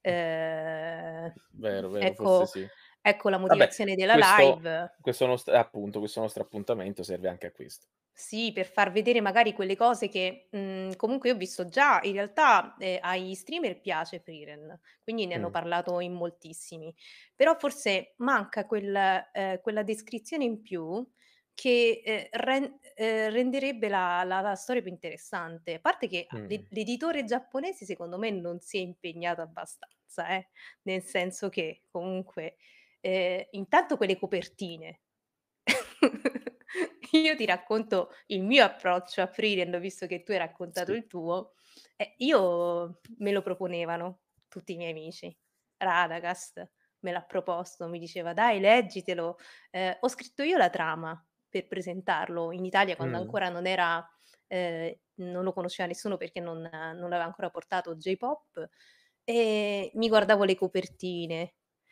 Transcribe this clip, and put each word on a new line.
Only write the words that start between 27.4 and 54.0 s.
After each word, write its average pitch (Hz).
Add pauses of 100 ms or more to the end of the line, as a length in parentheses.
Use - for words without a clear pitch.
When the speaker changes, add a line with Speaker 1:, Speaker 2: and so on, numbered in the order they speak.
Speaker 2:
secondo 175
me 220
non 175
si -
è -
impegnato 170
abbastanza, -
eh, 190 (320)
nel 185
senso 185
che 160
comunque, 185 (460)
ehm, 185
intanto 202
quelle 190
copertine. 170 (640)
<laughs> - (540)
Io 311
ti 240
racconto 196 (160)
il 185
mio 233
approccio 180
a 180
Frieren, 185
visto 185
che 175
tu 214
hai 190
raccontato 175
Speaker 1:
Sì. -
Speaker 2:
il 226
tuo. 175 (440)
Eh, -
io, 175 (180)
me 202
lo 202
proponevano 175 (260)
tutti 180
i -
miei 170
amici. 165 (400)
Radagast 175 (300)
me 180
l'ha 175
proposto, 180
mi 170
diceva: 170
"Dai, 208
leggitelo." 185 (340)
Ehm, 185
ho 254
scritto -
io 349
la 180
trama 160 (240)
per 185
presentarlo 175
in 185
Italia 185
quando 135
Speaker 1:
Mh. -
Speaker 2:
ancora 196
non 175
era, 170 (440)